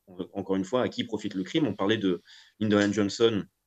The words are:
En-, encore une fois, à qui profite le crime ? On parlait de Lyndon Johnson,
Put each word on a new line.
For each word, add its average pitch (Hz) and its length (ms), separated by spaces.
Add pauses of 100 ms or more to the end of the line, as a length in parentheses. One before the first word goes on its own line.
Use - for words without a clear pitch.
En-, 90 280
encore 95 220
une 95 100
fois, 123 160
à 101 60
qui - 160
profite 104 300
le 92 100
crime ? 156 220
On 104 80
parlait 104 220
de 95 260 (380)
Lyndon 104 320
Johnson, 104 520 (220)